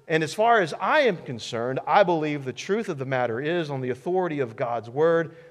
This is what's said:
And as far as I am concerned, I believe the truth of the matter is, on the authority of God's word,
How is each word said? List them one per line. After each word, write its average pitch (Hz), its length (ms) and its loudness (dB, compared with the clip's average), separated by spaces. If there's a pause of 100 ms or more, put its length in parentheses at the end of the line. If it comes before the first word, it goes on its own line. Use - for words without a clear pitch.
And 160 160 2
as 151 120 -2
far 226 260 4
as 165 220 0
I 277 220 4
am 208 120 2
concerned, 123 720 -6
I 190 160 6
believe 156 400 0
the 131 80 -6
truth 202 380 -4
of 151 80 -6
the 131 80 -6
matter 123 340 0
is, 156 300 -2
on 135 100 -6
the 127 120 -2
authority 175 500 -2
of 113 160 -6
God's 117 320 -4
word, 160 480 2 (140)